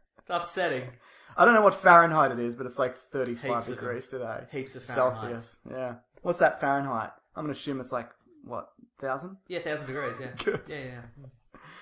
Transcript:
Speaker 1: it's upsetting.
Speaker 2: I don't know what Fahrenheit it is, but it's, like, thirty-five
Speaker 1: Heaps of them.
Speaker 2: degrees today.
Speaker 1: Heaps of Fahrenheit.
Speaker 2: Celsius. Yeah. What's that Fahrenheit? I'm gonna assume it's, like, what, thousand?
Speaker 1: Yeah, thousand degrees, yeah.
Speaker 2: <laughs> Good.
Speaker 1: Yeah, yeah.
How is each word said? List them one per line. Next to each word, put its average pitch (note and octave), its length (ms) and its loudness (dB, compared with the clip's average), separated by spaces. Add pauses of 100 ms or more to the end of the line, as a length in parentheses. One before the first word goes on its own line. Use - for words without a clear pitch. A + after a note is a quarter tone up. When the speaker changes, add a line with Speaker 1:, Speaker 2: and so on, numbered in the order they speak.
(180)
Speaker 1:
it's - 100 -20
upsetting. E3+ 600 -4 (460)
Speaker 2:
I - 80 8
don't A#3 100 8
know G#3+ 80 8
what G3 140 6
Fahrenheit D#3+ 560 8
it A#2+ 80 -4
is, A#2+ 160 -4
but B2+ 100 -8
it's, B2 120 -8
like, B2+ 200 0
thirty-five A#2+ 440 -6 (120)
Speaker 1:
Heaps A#2 140 -4
of A#2+ 80 -8
them. A#2+ 80 -12
Speaker 2:
degrees A#2+ 240 -8
today. A#2 320 -8 (100)
Speaker 1:
Heaps C3+ 240 -10
of B2+ 80 -16
Fahrenheit. B2 380 0
Speaker 2:
Celsius. A#2 360 -10 (140)
Yeah. B2+ 240 -8 (280)
What's F3 180 -2
that D#3+ 200 4
Fahrenheit? C#3 500 -2 (260)
I'm E3 80 -6
gonna D3 80 -4
assume C3+ 280 -8
it's, B2 120 -10
like, A#2 180 -6 (340)
what, A#2+ 240 -10 (320)
thousand? C#3 360 -8 (100)
Speaker 1:
Yeah, F3 140 -8
thousand D3+ 260 -6
degrees, C3 340 -6
yeah. C3 120 -10
Speaker 2:
<laughs> - 120 -12
Good. - 220 -2
Speaker 1:
Yeah, D#3 120 -12
yeah. B2+ 220 -12 (800)